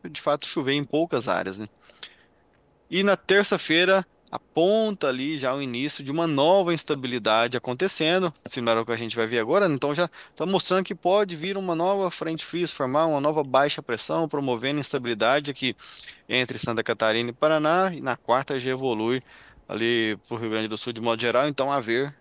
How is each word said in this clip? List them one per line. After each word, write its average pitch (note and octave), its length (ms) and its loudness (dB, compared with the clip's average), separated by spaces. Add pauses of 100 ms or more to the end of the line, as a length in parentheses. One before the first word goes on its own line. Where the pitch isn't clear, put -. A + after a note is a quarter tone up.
de D#3+ 160 -10
fato, D3 260 -2
chover C#3 280 -2
em C#3+ 100 0
poucas D3 420 -2
áreas, F#2+ 300 -2
né? G#2+ 100 -10 (1200)
E F3+ 120 0
na G3 140 4
terça-feira, F#3 880 2 (320)
aponta G3+ 720 0
ali C3+ 300 -4
já C3 160 -2
o C#3+ 60 -4
início C3+ 440 -6
de C3+ 80 -6
uma E3 140 0
nova E3+ 460 4
instabilidade B2 840 0
acontecendo, E3 760 0 (140)
se - 140 -4
não A#2 120 2
era A2+ 80 4
o A2+ 60 -4
que A#2+ 60 -4
a A2+ 40 0
gente A2+ 200 -6
vai A2+ 100 2
ver A#2+ 120 0
agora, E3+ 300 2
né? D3 60 2
Então C#3+ 200 -2
já E3+ 140 0 (260)
tá D#3 120 -4
mostrando F#3 380 2
que G3 100 -8
pode F#3 420 2
vir F#3+ 200 -6
uma F#3 180 -4
nova F#3 360 0
frente D#3+ 340 -6
fria E3+ 220 -2
se - 60 -2
formar, C#3+ 340 0
uma D3+ 140 0
nova D3+ 220 0
baixa C#3 400 2
pressão, D#3 460 -2
promovendo C#3 520 -2
instabilidade B2+ 680 0
aqui C3 260 -4 (520)
entre B2 300 0
Santa A2+ 240 -2
Catarina A2+ 480 0
e - 20 -14
Paraná, D#3 600 2
e C#3+ 80 -10
na B2+ 160 -4
quarta C3+ 440 0
já C3 100 -4
evolui B2+ 520 -2 (460)
ali A2+ 480 0 (120)
pro A#2+ 80 -8
Rio A2+ 140 -6
Grande A2 180 -2
do G#2+ 100 -6
Sul A#2+ 140 -8
de A2+ 80 -10
modo A2+ 200 0
geral, B2 280 2
então C#3 220 -2
a C#3 100 0
ver B2+ 400 -2